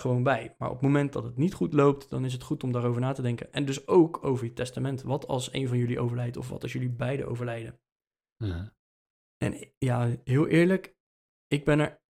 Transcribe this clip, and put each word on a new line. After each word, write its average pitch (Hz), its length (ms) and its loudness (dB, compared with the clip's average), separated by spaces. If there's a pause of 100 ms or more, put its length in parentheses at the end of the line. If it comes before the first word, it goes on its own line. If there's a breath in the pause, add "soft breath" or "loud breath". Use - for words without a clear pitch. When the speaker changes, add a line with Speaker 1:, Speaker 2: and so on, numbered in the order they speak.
Speaker 1:
gewoon 127 200 2
bij. 117 360 0
Maar 120 100 -4
op - 60 -6
het 123 100 -2
moment 143 280 4
dat - 120 -4
het 120 120 -12
niet 165 180 0
goed - 180 -2
loopt, 143 380 4
dan 131 140 -2
is 127 80 -4
het 127 100 -8
goed - 220 -6
om 127 80 0
daarover 120 280 0
na 127 120 0
te 135 100 -6
denken. 120 300 -4
En 143 120 -2
dus 139 240 -4
ook 165 360 6
over 123 200 0
je 117 80 -6
testament. 127 500 -4
Wat 131 240 -4
als 127 260 -4
een 135 160 -2
van 123 100 0
jullie 123 220 0
overlijdt 120 360 -4
of 127 120 -8
wat - 140 -8
als 123 100 -6
jullie 127 180 -4
beiden 123 380 -4
overlijden? 117 520 -8 (560)
Speaker 2:
Ja. 95 380 -6 (600)
Speaker 1:
En - 420 -4
ja, 120 460 0
heel 135 220 2
eerlijk, 185 500 2 (500)
ik 143 180 -2
ben 151 160 4
er - 300 -2